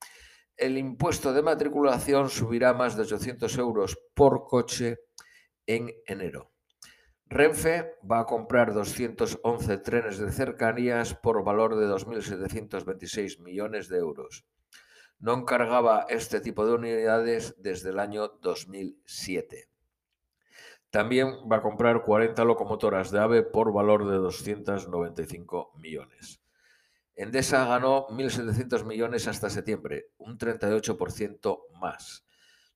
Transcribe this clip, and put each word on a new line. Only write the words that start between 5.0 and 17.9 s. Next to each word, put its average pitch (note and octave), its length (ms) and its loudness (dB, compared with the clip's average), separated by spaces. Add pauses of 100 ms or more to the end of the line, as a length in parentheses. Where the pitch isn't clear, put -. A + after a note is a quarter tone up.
en A2+ 280 -2 (120)
enero. F#2 460 -10 (800)
Renfe D#3+ 640 2 (160)
va A#2 120 2
a A2+ 40 -4
comprar A#2 480 2
doscientos G#2+ 680 -2
once A2 340 0
trenes A2+ 400 -2
de G2+ 140 -4
cercanías A#2+ 800 0
por A2 300 0
valor A2 320 2
de G#2+ 100 2
dos G2 220 0
mil A2+ 160 -6
setecientos F#2+ 600 -6
veintiséis F#2 540 -8
millones F#2+ 480 -8
de F#2 140 -4
euros. C#2 480 -8 (720)
Non A#2+ 240 -2
cargaba A#2+ 640 4
este A2 320 -2
tipo G#2+ 240 -2
de A2+ 80 2
unidades A2+ 880 0
desde F#2 300 -6